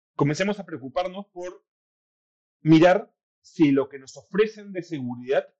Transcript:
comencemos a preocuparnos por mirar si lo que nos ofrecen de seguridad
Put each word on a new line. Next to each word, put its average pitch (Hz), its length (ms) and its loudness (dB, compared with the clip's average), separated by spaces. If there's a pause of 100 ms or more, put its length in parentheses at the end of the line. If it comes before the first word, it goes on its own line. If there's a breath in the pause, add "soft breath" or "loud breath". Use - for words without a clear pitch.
(160)
comencemos 185 440 -2
a 185 60 -16
preocuparnos 180 640 -8
por 180 360 -16 (1000)
mirar 175 460 6 (300)
si 147 320 0
lo 135 180 2
que 143 80 -20
nos 135 200 -20
ofrecen 208 540 -4
de 185 120 -10
seguridad 127 640 -6 (120)